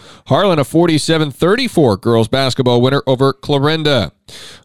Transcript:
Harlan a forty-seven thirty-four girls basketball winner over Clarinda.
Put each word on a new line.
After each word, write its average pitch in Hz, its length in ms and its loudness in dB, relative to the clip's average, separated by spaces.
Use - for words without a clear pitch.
Harlan 170 320 2
a 143 60 0
forty-seven 160 680 0
thirty-four 165 680 0
girls 113 300 0
basketball 123 540 0
winner 131 240 0
over 135 260 0
Clarinda. 143 800 -2